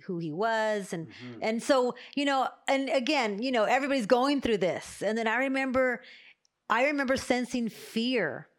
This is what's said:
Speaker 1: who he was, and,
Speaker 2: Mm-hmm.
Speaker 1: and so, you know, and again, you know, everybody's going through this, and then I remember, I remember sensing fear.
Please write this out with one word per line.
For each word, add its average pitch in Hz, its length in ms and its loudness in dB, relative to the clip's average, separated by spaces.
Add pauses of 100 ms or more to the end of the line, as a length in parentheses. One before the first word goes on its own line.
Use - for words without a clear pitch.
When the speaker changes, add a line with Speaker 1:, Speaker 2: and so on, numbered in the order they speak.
Speaker 1:
who 180 120 -4
he 165 120 -4
was, 214 640 -2
and, 165 160 -6
Speaker 2:
Mm-hmm. 120 340 -14
Speaker 1:
and 226 180 -2
so, 254 360 2 (180)
you 285 100 0
know, 269 220 2 (220)
and 269 220 2
again, 233 520 0
you 269 80 -2
know, 233 140 4
everybody's 262 420 2
going 247 340 4
through 226 180 0
this, 160 440 -4
and 220 160 0
then 226 80 0
I 220 120 0
remember, 262 640 0 (680)
I 233 140 4
remember 277 320 2
sensing 247 520 -2
fear. 208 800 -2 (120)